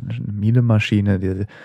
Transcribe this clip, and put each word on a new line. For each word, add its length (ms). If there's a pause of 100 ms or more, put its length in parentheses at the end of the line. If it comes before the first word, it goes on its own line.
eine 240
Miele-Maschine, 880
die, 260 (200)